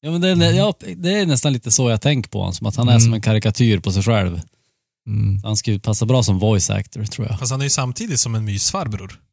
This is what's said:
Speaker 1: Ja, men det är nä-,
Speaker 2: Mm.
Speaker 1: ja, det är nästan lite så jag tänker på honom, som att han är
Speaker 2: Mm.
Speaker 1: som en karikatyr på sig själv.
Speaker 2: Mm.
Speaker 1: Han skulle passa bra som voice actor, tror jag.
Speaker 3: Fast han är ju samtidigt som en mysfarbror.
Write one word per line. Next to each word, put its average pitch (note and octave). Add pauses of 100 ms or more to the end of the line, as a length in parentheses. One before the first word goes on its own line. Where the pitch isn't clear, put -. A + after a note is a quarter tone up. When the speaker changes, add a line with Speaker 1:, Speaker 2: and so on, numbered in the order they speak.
Speaker 1:
Ja, D3
men E3+
det F#3
är F#3
nä-, E3+
Speaker 2:
Mm. A#2+
Speaker 1:
ja, G3+ (220)
det F#3
är F#3+
nästan C#3+
lite A#2+
så B2
jag A2
tänker C#3+
på G#2
honom, F#2+
som G#2
att G2
han A#2
är A2
Speaker 2:
Mm. A2+
Speaker 1:
som A#2
en G#2+
karikatyr G#2+
på F#2+
sig G2
själv. F#2+ (680)
Speaker 2:
Mm. G#2
Speaker 1:
Han G#2+
skulle G#2
passa G#2+
bra B2
som G2
voice G#2
actor, G#2
tror G#2
jag. G#2+
Speaker 3:
Fast B2
han C3+
är C#3
ju C#3
samtidigt C3+
som A#2
en A2
mysfarbror. G#2 (120)